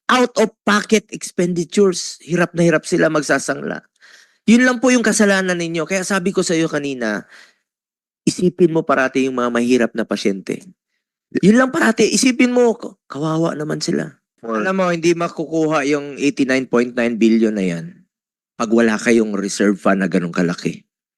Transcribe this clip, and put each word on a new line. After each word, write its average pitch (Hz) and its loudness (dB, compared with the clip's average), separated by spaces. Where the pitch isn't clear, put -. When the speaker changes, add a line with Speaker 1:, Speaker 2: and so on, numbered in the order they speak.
Speaker 1:
Out 247 2
of 185 0
pocket 208 0
expenditures. 180 -2
Hirap 170 -2
na 170 2
hirap 156 2
sila 165 2
magsasangla. 143 -4
Yun 240 6
lang 254 2
po 262 2
yung 254 4
kasalanan 196 2
ninyo. 165 -4
Kaya 185 -4
sabi 196 -2
ko 190 -2
sa 175 0
iyo 160 0
kanina, 127 -6
isipin 175 2
mo 160 0
parati 135 0
yung 127 -6
mga 120 -2
mahirap 120 2
na 113 -4
pasyente. 101 -4
Yun 220 6
lang 262 0
parati. 226 0
Isipin 247 2
mo, 240 2
kawawa 160 -2
naman 151 -6
sila. 156 -4
Speaker 2:
For 113 -4
Speaker 1:
Alam 190 -2
mo, 180 0
hindi 170 2
makukuha 160 -2
yung 143 -4
eighty-nine 131 0
point 123 0
nine 120 -2
billion 110 4
na 101 -2
yan 85 -6
pag 120 -4
wala 113 2
kayong 110 0
reserve 101 0
fund 98 0
na 92 -2
ganun 87 -2
kalaki. 87 -4